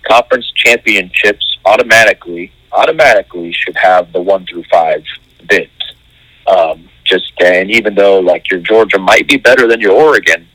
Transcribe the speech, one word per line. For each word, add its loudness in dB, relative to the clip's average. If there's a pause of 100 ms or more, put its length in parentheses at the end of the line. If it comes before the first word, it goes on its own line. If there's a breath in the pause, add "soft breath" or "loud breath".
conference -4
championships -2
automatically, 0 (220)
automatically 0
should -8
have 0
the -4
one -2
through -14
five 0 (440)
bids. -2 (760 soft breath)
Um, 0 (160)
just, -2 (100)
and 0
even -2
though, 4
like, 0
your -4
Georgia 0
might 0
be 0
better 2
than 0
your 0
Oregon 2